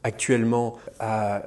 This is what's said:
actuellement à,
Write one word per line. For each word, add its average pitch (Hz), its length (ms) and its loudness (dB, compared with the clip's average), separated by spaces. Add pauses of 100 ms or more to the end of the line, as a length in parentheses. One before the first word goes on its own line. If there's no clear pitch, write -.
actuellement 117 720 2 (240)
à, 107 480 -2